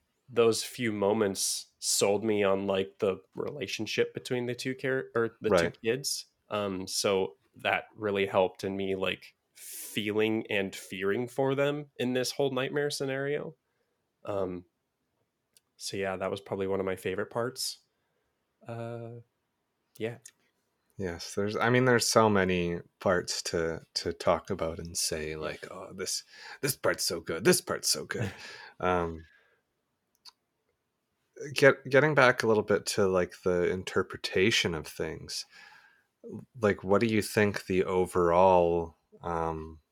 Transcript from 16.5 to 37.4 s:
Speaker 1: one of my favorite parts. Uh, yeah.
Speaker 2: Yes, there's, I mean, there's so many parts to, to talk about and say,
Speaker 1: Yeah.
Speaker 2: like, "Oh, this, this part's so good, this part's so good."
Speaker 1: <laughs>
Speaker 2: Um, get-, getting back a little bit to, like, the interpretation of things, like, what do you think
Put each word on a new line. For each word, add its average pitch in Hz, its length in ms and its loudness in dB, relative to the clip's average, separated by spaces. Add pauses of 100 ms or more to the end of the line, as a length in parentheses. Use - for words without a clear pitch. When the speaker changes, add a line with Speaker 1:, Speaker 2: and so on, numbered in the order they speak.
Speaker 1:
one 98 120 -2
of 95 60 -2
my 92 100 -2
favorite 95 360 -6
parts. - 480 -6 (880)
Uh, 117 540 -12 (760)
yeah. 117 200 -6 (800)
Speaker 2:
Yes, 87 380 -6
there's, 104 200 -2
I 113 140 2
mean, 127 160 4
there's 120 220 4
so 110 220 6
many 90 500 2 (200)
parts 90 440 0
to, 82 380 -2 (140)
to 85 180 -4
talk - 360 0
about 82 280 -4
and 85 180 -10
say, 78 440 -4
Speaker 1:
Yeah. 76 120 -6
Speaker 2:
like, - 200 -12
"Oh, 95 220 -14
this, 95 300 -6 (380)
this 139 140 -2
part's - 300 -2
so 87 160 -2
good, 85 220 -6
this 135 180 4
part's - 280 -4
so - 160 -2
good." - 340 -4
Speaker 1:
<laughs> - 40 -18 (360)
Speaker 2:
Um, 85 460 0 (2250)
get-, 135 360 6
getting 143 260 4
back 127 280 6
a 113 40 2
little 107 160 4
bit - 240 2
to, 101 200 2
like, 92 260 2 (100)
the 87 260 2
interpretation 92 1080 0
of 73 120 -8
things, - 580 -10 (1160)
like, 101 220 2
what 101 180 4
do 117 60 2
you 110 140 2
think 101 440 2